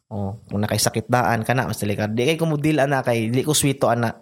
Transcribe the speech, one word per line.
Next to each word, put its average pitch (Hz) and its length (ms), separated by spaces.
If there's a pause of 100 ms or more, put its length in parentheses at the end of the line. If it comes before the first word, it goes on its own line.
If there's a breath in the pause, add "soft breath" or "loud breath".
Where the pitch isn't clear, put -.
O, 101 320
kung - 240
nakaisakit 107 480
daan, 117 320
kana, 120 240
mas 95 160
delikado. 104 320
Di 123 160
kay 165 80
ko 170 80
mudil, 151 320
ana, 135 240
kay, 117 240
di 123 160
ko 151 120
swito, 139 360
ana. 117 320